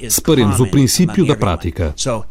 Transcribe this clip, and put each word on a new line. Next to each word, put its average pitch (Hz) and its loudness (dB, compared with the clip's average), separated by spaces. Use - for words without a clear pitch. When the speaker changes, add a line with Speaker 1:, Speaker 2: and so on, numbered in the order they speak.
Speaker 1:
is 110 -4
Speaker 2:
separemos 117 2
o - 2
Speaker 1:
common 127 2
Speaker 2:
princípio 139 2
Speaker 1:
among 135 2
Speaker 2:
da 147 0
Speaker 1:
everyone. 117 -4
Speaker 2:
prática. 85 -4
Speaker 1:
So, 117 -6